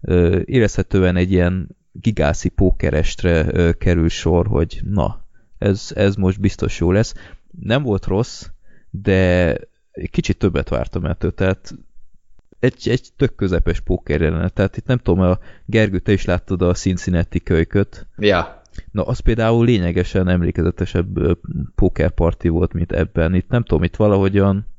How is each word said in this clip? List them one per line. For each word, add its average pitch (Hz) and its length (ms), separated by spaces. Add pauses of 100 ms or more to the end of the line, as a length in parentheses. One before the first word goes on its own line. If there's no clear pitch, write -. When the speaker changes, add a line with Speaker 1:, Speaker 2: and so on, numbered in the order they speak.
Speaker 1:
ö, 87 440
érezhetően 95 680
egy 90 160
ilyen 90 360 (240)
gigászi 85 580
pókerestre, 85 1000
ö, 85 220
kerül 82 360
sor, 85 380
hogy 85 360
na, 101 420 (320)
ez, 101 380
ez 101 200
most 95 240
biztos - 400
jó 85 120
lesz. 107 220 (460)
Nem 127 240
volt 104 220
rossz, - 400 (440)
de 92 600 (400)
egy - 180
kicsit - 280
többet 82 320
vártam 67 360
ettől, 85 280
tehát 95 400 (840)
egy, - 300
egy 120 180 (100)
tök - 180
közepes 85 440
póker - 420
jelenet. 85 320
Tehát 101 240
itt - 80
nem 127 120
tudom, 90 240
a 90 180 (260)
Gergő, 101 340
te - 120
is 95 140
láttad 90 360
a 90 120
Cincinnati 87 640
kölyköt. - 680 (100)
Speaker 2:
Ja. 98 440 (300)
Speaker 1:
Na, 104 120
az - 160
például 117 460
lényegesen 90 640
emlékezetesebb, 90 880
ö, - 140 (440)
pókerparti - 720
volt, 85 260
mint 85 180
ebben. 87 420
Itt 90 160
nem 120 140
tudom, 82 200
itt 87 120
valahogyan 98 720 (120)